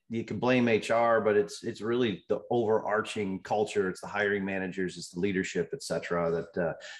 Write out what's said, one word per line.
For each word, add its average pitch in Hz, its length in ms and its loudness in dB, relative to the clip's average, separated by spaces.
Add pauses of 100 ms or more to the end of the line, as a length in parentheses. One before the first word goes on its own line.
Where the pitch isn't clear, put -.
you 113 160 -4
can 104 140 -6
blame 123 300 4
H 107 220 2
R, 117 300 4
but 104 160 4
it's, - 260 0
it's 87 200 -8
really 117 480 0
the 107 100 0 (100)
overarching 107 920 0
culture. 104 480 0
It's - 100 -8
the 92 80 -10
hiring 101 360 0
managers, 92 520 -4
it's 85 140 -12
the 87 100 -8
leadership, 92 520 0
et 82 100 -6
cetera, 85 480 -2
that, 85 320 -2
uh, 80 100 0 (280)